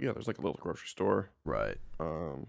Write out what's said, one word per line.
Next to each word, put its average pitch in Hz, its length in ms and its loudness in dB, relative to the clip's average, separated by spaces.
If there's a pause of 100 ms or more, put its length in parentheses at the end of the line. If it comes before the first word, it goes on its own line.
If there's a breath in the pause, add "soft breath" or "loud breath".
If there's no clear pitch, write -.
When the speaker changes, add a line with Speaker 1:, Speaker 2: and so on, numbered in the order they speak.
Speaker 1:
yeah, 127 100 2
there's, - 160 -6
like, 113 120 0
a - 20 -10
little - 180 0
grocery - 280 -4
store. 101 420 4 (160)
Speaker 2:
Right. 53 320 2 (220)
Speaker 1:
Um, 80 500 -2